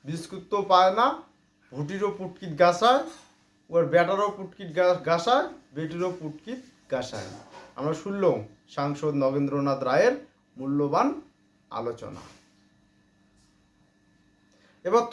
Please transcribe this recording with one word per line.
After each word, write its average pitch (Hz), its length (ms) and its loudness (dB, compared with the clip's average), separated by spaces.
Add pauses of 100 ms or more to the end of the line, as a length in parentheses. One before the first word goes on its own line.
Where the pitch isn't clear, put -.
বিস্কুট 165 440 -10
তো 208 120 -2
পায় 190 340 6
না, 240 120 4 (640)
ভুটিরও 180 400 -6
পুটকিত 185 480 -12
গাছায়, 214 420 4 (680)
উয়ার 165 160 2
বেটারও 180 520 2
পুটকিত 185 400 -14
গা-, 180 280 4
গাছায়, 196 400 2 (280)
বেটিরও 170 460 -4
পুটকিত 156 400 -12 (320)
গাছায়। 113 380 -8 (460)
আমরা 147 180 -4
শুনলাম 196 440 0 (320)
সাংসদ 147 460 -4
নগেন্দ্রনাথ 139 680 0
রায়ের 180 320 4 (420)
মূল্যবান 143 500 0 (640)
আলোচনা। 113 500 -8 (2750)
এবার 226 280 4